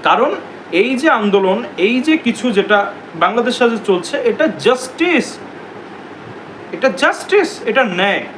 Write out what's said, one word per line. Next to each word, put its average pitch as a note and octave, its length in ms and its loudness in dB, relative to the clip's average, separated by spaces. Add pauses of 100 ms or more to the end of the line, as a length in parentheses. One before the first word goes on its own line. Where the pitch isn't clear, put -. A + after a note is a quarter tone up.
কারণ G#3+ 240 4 (400)
এই G#3+ 200 2 (100)
যে D#4+ 80 4
আন্দোলন, G3+ 480 2 (200)
এই G#3 180 2 (120)
যে D#4 100 4
কিছু - 280 -2 (120)
যেটা G3+ 220 4 (440)
বাংলাদেশে A#3 400 0
আজ A#3 100 4 (160)
চলছে, F3+ 260 0 (160)
এটা D4 140 2 (200)
জাস্টিস, C4+ 640 2 (1500)
এটা B3 140 2 (120)
জাস্টিস, F#4 480 2 (200)
এটা B3+ 140 4 (160)
ন্যায় F#3+ 240 0 (140)